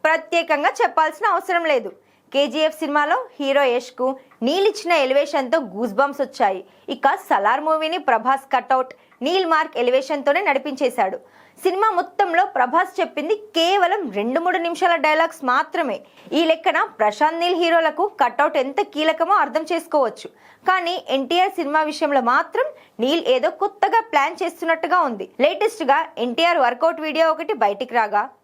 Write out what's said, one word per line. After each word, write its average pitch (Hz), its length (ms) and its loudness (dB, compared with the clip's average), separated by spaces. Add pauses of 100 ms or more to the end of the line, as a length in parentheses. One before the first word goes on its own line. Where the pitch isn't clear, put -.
ప్రత్యేకంగా 320 640 0 (100)
చెప్పాల్సిన 339 540 0
అవసరం 349 380 -2
లేదు. 220 180 -2 (420)
కేజీఎఫ్ 294 500 0
సినిమాలో 294 340 0 (220)
హీరో 277 240 2 (100)
యష్కు 247 360 -4 (380)
నీల్ 370 240 2
ఇచ్చిన 349 220 -4 (120)
ఎలివేషన్తో 277 540 0 (160)
గూస్ 214 260 -4
బంప్స్ 277 240 0
వచ్చాయి. 202 360 -2 (340)
ఇక 269 200 2 (140)
సలార్ 233 380 2
మూవీని 311 320 0 (100)
ప్రభాస్ 254 360 2 (100)
కటౌట్, 254 380 0 (340)
నీల్ 359 260 0
మార్క్ 320 300 0
ఎలివేషన్తోనే 277 680 0
నడిపించేశాడు. 269 720 -2 (440)
సినిమా 392 260 2 (100)
మొత్తంలో 349 440 0 (140)
ప్రభాస్ 302 420 0
చెప్పింది 330 360 -2 (220)
కేవలం 370 440 2 (180)
రెండు 240 260 -2
మూడు 359 220 0
నిమిషాల 339 280 0 (120)
డైలాగ్స్ 320 360 0 (100)
మాత్రమే. 269 440 -2 (420)
ఈ 330 120 2
లెక్కన 320 280 2 (220)
ప్రశాంత్ 302 420 2
నీల్ 349 200 0
హీరోలకు 330 420 2 (160)
కటౌట్ 285 440 2
ఎంత 277 160 -4 (140)
కీలకమో 320 400 0 (100)
అర్థం 302 280 -2
చేసుకోవచ్చు. 294 560 -2 (400)
కానీ 359 260 0 (220)
ఎన్టీఆర్ 349 420 0
సినిమా 302 220 0 (100)
విషయంలో 285 320 0 (120)
మాత్రం 330 340 0 (340)
నీల్ 294 220 0 (100)
ఏదో 254 140 0 (160)
కొత్తగా 403 380 0 (100)
ప్లాన్ 302 300 0
చేస్తున్నట్టుగా 339 680 0
ఉంది. 196 200 -8 (180)
లేటెస్ట్ 381 440 -2
గా 285 80 6 (280)
ఎన్టీఆర్ 320 400 2
వర్కౌట్ 311 400 0
వీడియో 311 280 2
ఒకటి 330 300 -4
బయటికి 208 360 -2
రాగా 208 240 0 (180)